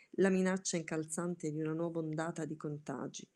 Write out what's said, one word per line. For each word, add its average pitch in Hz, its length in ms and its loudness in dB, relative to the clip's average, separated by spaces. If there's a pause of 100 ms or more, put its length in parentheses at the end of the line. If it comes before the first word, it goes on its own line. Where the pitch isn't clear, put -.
(140)
la 190 160 6
minaccia 185 480 2
incalzante 165 760 -2
di 151 80 -2
una 156 140 0
nuova 165 260 0
ondata 160 460 -2
di 147 100 -4
contagi 147 800 -6